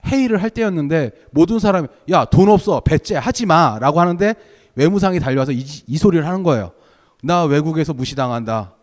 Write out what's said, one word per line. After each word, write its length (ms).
회의를 360
할 80
때였는데, 600
모든 260
사람이 300
"야, 140
돈 240
없어, 320
배째 360
하지 280
마"라고 560
하는데, 340
외무상이 440
달려와서 320
이, 120
이 120
소리를 280
하는 160
거예요. 300
"나 220
외국에서 480
무시당한다." 920